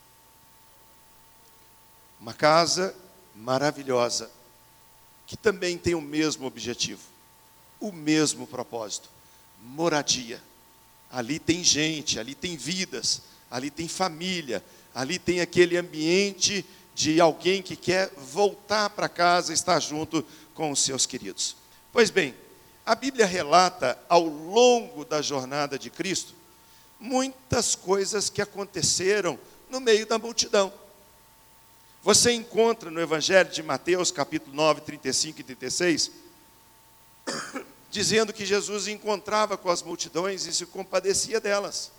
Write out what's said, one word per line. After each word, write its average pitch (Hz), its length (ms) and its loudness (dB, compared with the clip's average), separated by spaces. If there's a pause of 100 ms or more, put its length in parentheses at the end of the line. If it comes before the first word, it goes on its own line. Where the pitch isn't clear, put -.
(2250)
Uma 113 160 -14
casa 160 600 4 (420)
maravilhosa, 127 920 0 (1000)
que - 100 -14
também 180 420 -2
tem 170 160 0
o 165 60 -2
mesmo 147 460 -2
objetivo, 117 560 -8 (760)
o 214 140 -8
mesmo 151 540 0
propósito: 117 640 -10 (540)
moradia. 127 800 -2 (680)
Ali 127 280 -4
tem 170 240 0
gente, 151 560 0
ali 123 160 -8
tem 175 220 -8
vidas, 156 680 -6 (280)
ali 127 200 -6
tem 165 160 -8
família, 165 800 -4 (300)
ali 131 240 -4
tem 175 220 0
aquele 175 360 4
ambiente 180 880 0 (280)
de 156 260 2
alguém 175 420 4
que 170 140 -12
quer 185 400 0
voltar 196 760 0
para 175 180 -4
casa, 175 440 4
estar 165 260 2
junto 151 460 -4 (300)
com 156 160 -4
os 139 100 -2
seus 135 260 0
queridos. - 500 -8 (360)
Pois 226 160 6
bem, 156 260 0 (500)
a 226 100 2
Bíblia 247 320 2
relata 170 720 4 (100)
ao 170 160 6
longo 190 800 4
da 151 180 -2
jornada 139 560 -4
de 117 120 -14
Cristo - 440 -4 (640)
muitas 262 760 -2
coisas 196 560 -2
que - 100 -4
aconteceram 190 960 -2 (300)
no 254 120 -6
meio 220 260 4
da 226 120 0
multidão. 214 540 0 (1300)
Você 208 300 4
encontra 226 580 0
no 160 100 -4
Evangelho 160 500 4
de 160 120 -8
Mateus, 160 480 0
capítulo 139 460 -6
nove, 151 240 2
trinta 147 280 -10
e 131 40 -2
cinco 156 280 -4
e 139 40 -14
trinta 127 220 -12
e 123 40 -6
seis, 175 400 0 (1160)
<coughs> - 640 -12
dizendo 208 420 2
que 202 140 -8
Jesus 196 420 -2
encontrava 208 680 -2
com 185 140 -2
as 175 120 0
multidões 165 640 -6
e 165 60 -10
se 170 140 -4
compadecia 190 760 -2
delas. 202 580 -4